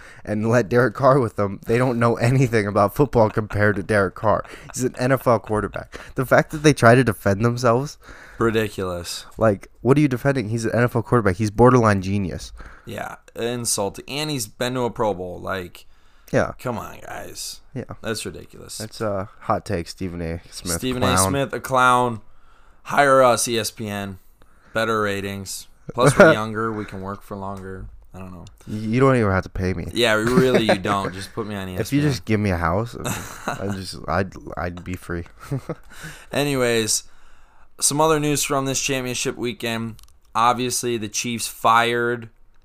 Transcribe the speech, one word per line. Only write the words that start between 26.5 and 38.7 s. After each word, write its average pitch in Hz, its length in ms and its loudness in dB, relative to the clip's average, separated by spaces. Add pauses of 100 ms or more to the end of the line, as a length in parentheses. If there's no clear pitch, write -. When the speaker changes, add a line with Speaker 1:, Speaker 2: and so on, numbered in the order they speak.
Speaker 2:
We 107 140 -6
can 95 160 -12
work 98 220 -10
for 101 160 -14
longer. 95 480 -12 (260)
I 92 60 -18
don't 92 140 -14
know. 85 120 -18 (240)
Speaker 1:
Y-, 107 80 -8
you 110 240 -2
don't 135 160 4
even 107 140 2
have 92 140 0
to - 40 -14
pay 92 240 -2
me. 85 220 -8
Speaker 2:
Yeah, 113 180 2
really, 120 520 4
you 110 140 2
Speaker 1:
<laughs> - 0 -
Speaker 2:
don't. 98 360 -2
Just 95 180 -12
put 110 140 -8
me 107 80 -10
on 95 160 -8
E 92 60 -10
S - 0 -
P - 0 -
N. 92 40 -2
Speaker 1:
If - 140 -4
you 143 80 2
just 143 240 -2
give 110 120 2
me 104 120 0
a 87 80 0
house, 95 420 -2
Speaker 2:
<laughs> - 460 -8
Speaker 1:
I - 260 -6
just, 95 240 -10 (100)
I'd, 90 280 -2 (240)
I'd 87 260 -8
be 90 100 -8
free. 85 300 -8 (260)
<laughs> 135 140 -6 (680)
Speaker 2:
Anyways, 120 720 0 (760)
some 147 200 0
other 156 200 4
news 147 240 0
from 135 220 -2
this 135 140 -4